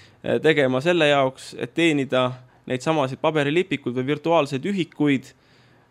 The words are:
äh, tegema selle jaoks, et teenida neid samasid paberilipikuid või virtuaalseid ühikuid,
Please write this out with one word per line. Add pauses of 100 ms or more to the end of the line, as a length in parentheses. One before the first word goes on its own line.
(240)
äh,
tegema
selle
jaoks,
et
teenida (340)
neid
samasid
paberilipikuid
või
virtuaalseid
ühikuid, (600)